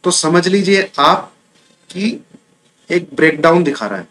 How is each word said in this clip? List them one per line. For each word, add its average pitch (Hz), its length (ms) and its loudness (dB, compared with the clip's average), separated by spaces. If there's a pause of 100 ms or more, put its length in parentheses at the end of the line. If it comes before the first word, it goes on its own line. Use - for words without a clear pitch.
तो 185 100 0
समझ 170 340 0
लीजिए 190 420 0 (100)
आप 170 320 2 (580)
कि 208 300 -6 (720)
एक 175 260 -4
ब्रेकडाउन 160 480 2
दिखा 139 240 -4
रहा 95 120 -8
है - 120 -16